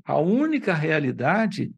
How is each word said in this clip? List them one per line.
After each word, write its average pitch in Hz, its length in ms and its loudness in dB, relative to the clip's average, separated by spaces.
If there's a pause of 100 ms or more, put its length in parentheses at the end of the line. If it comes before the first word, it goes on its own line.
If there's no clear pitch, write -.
a 139 140 0
única 226 560 0
realidade, 156 1040 0